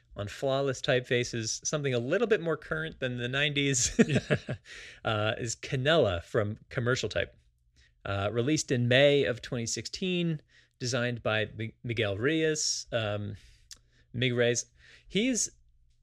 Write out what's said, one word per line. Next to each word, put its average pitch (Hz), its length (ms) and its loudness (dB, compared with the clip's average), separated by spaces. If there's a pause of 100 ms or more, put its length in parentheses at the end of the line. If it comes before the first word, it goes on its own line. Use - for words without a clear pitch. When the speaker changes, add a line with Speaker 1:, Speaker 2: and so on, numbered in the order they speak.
(160)
Speaker 1:
on 104 120 -6
flawless 135 540 -2
typefaces, 123 840 0
something 139 280 -2
a 120 60 2
little 170 280 0
bit 202 140 2
more 165 160 -2
current 160 420 -8
than 123 180 -4
the 120 100 -4
nineties, 139 680 2 (120)
Speaker 2:
Yeah. 131 120 2 (440)
Speaker 1:
<laughs> - 420 -14
uh, 110 320 0
is 113 180 -6
Canella 131 680 2
from 110 340 0 (120)
Commercial 120 400 -2
Type. - 260 -4 (680)
Uh, 98 260 -2
released 123 400 0
in 123 160 2
May 139 360 6
of 117 180 -2
twenty 117 240 -6
sixteen, 170 760 -4 (380)
designed 120 440 -2
by 107 240 0 (100)
Mi-, 113 160 -6 (100)
Miguel 107 340 -2
Reyes, 156 720 0
um, 104 440 -2 (760)
Mig 123 200 0
Reyes. 120 320 2 (420)
He's 226 420 0 (520)